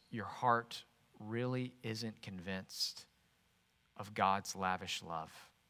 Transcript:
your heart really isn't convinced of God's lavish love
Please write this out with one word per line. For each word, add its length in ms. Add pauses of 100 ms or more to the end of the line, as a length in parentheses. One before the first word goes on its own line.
(120)
your 160
heart 580 (340)
really 540 (100)
isn't 380
convinced 840 (920)
of 160
God's 420
lavish 480
love 260 (400)